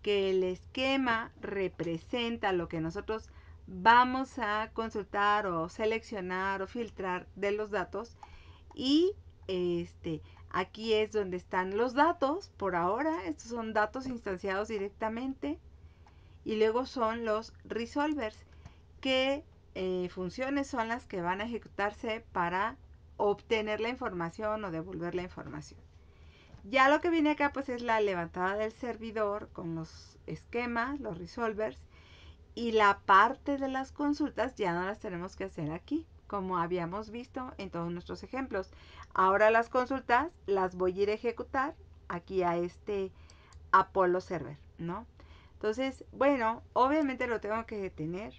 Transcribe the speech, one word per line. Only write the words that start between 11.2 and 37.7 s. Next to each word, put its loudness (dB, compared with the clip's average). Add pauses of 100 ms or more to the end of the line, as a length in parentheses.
están -2
los 0
datos 2
por -2
ahora. 0
Estos -8
son -6
datos 0
instanciados -4
directamente. -6 (880)
Y -2
luego 2
son -2
los -2 (120)
resolvers, -2 (640)
que, 2 (320)
eh, -2
funciones -2
son -2
las -4
que -6
van 0
a -2
ejecutarse -4
para 0 (400)
obtener 0
la 0
información -4
o -6
devolver -6
la -2
información. -14 (880)
Ya 8
lo 8
que 2
viene 4
acá, 2
pues, -4
es -4
la 4
levantada 0
del -2
servidor -4
con -6
los -12
esquemas, -4
los -6
resolvers, -4 (800)
y -2
la 6
parte 6
de -4
las -4
consultas -2
ya 0
no -2
las -6
tenemos -8
que -6
hacer -6
aquí, -4 (220)
como -2
habíamos -2
visto -10
en -10
todos -4